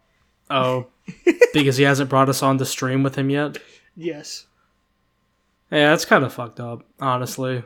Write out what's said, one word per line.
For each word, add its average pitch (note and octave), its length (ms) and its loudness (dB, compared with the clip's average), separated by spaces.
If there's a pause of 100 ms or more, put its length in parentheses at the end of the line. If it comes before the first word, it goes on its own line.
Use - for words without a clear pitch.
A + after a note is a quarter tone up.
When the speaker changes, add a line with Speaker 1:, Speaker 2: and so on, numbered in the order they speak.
(500)
Speaker 1:
Oh. B2+ 380 -2 (200)
Speaker 2:
<laughs> - 200 -8 (260)
Speaker 1:
Because C#3 240 2
he C#3 60 4
hasn't C#3 260 2
brought C3+ 200 4
us C3 120 -2
on C3+ 160 2
to C3 80 -2
stream C3 380 -2
with C3+ 120 -2
him C3+ 140 -2
yet? D3 280 -4 (380)
Speaker 2:
Yes. D#3+ 520 -12 (1200)
Speaker 1:
Yeah, D3 200 4
that's D#3+ 140 0
kinda D#3 240 2
fucked - 300 -12
up, A#2 240 -12 (160)
honestly. B2+ 680 -4